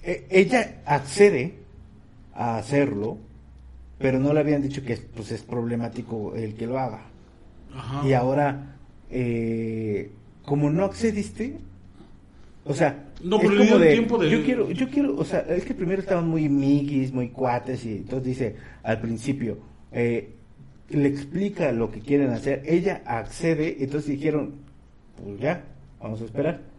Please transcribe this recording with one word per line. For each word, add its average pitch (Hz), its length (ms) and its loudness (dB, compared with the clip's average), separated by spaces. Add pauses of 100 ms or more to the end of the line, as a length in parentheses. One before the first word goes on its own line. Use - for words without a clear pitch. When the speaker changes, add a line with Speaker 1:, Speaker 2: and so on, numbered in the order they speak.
Speaker 1:
E-, 175 260 -6
ella 202 560 4
accede 151 680 4 (760)
a 113 240 -2
hacerlo, 110 600 0 (800)
pero 131 220 2
no 143 140 2
le 156 80 4
habían 147 200 2
dicho 135 220 -4
que, 120 140 -4
pues, - 340 -12
es 113 120 -8
problemático 117 920 -6
el 107 200 -6
que 113 120 -6
lo 127 120 -2
haga. 127 240 -6 (720)
Speaker 2:
Ajá. 135 340 -6
Speaker 1:
Y 135 60 4
ahora, 135 640 0 (340)
eh, 113 1000 -2 (320)
como 147 260 2
no 170 140 2
accediste, 220 760 -4 (1080)
o 143 80 -4
sea, 139 320 0 (180)
Speaker 2:
No, 196 140 2
Speaker 1:
es - 60 4
Speaker 2:
pero 202 100 6
le 202 40 4
Speaker 1:
como 208 80 10
Speaker 2:
dieron 226 160 8
Speaker 1:
de, 160 100 10
Speaker 2:
tiempo 233 260 4
de 165 120 4
Speaker 1:
"Yo - 140 2
quiero, 240 280 0
yo - 180 -2
quiero", 285 280 2
o 160 80 0
sea, 175 160 -2
es 175 240 -2
que - 80 -6
primero 190 280 -2
estaban 185 260 0
muy 160 220 0
miguis, 139 640 2
muy 123 160 -2
cuates, 123 560 -2
y 110 120 -6
entonces 127 300 -6
dice, 123 280 -2 (280)
al 113 180 -2
principio, 113 560 -4 (340)
eh, 117 420 -2 (560)
le 143 180 2
explica 170 640 -2
lo 113 200 0
que 110 100 -12
quieren 143 300 2
hacer, 135 340 -2
ella 180 400 0
accede, 151 760 -2
entonces 147 280 -4
dijeron, 147 440 -2 (680)
"Pues 101 160 -12
ya, 151 240 -2 (380)
vamos 113 200 -8
a 113 40 -8
esperar" 143 360 -4 (180)